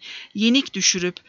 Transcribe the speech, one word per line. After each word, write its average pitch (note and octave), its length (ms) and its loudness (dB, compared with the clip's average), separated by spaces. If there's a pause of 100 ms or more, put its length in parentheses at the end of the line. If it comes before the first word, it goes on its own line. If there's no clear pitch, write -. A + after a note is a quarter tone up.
(340)
yenik A#3 400 2
düşürüp F3+ 420 0 (140)